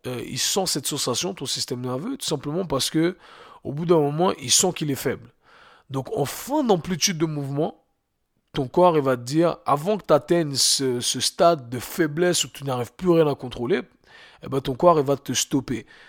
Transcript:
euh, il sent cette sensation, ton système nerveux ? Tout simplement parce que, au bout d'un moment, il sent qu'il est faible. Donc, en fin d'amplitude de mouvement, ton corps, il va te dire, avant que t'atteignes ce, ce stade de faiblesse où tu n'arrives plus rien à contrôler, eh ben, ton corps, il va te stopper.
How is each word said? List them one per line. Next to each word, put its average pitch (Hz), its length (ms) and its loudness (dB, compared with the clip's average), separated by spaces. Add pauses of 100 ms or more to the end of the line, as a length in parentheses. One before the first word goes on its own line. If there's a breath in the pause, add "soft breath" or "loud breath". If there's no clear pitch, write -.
euh, 123 180 -6
il 131 140 -6
sent - 260 0
cette 151 220 -2
sensation, 151 480 -2
ton 143 100 -10
système 123 360 -4
nerveux ? 131 360 -6
Tout - 80 -10
simplement 156 400 -4
parce 143 240 -2
que, 165 280 0 (460 loud breath)
au - 80 -8
bout 151 140 -6
d'un 170 140 6
moment, 151 400 2
il 120 100 -6
sent 180 260 2
qu'il 156 140 -4
est 135 60 -2
faible. - 360 -4 (600 soft breath)
Donc, 131 160 -6 (100)
en 143 80 0
fin 285 380 -2
d'amplitude 180 560 0
de 165 80 0
mouvement, 147 560 -4 (680)
ton 135 140 -2
corps, 180 300 4
il 143 60 4
va 131 120 2
te 120 60 -4
dire, 156 360 0 (100)
avant 175 320 0
que - 60 -20
t'atteignes 156 500 2
ce, 127 460 0
ce 127 180 -4
stade 160 500 2
de 123 80 -6
faiblesse 160 680 0
où - 20 -10
tu - 160 -16
n'arrives 127 300 -4
plus 185 160 0
rien 165 180 6
à 139 80 0
contrôler, 127 460 -4 (600 loud breath)
eh - 60 -12
ben, 131 120 -2
ton 135 140 -2
corps, 170 240 6
il 139 80 4
va 139 120 2
te - 160 -6
stopper. 120 520 -2 (240 loud breath)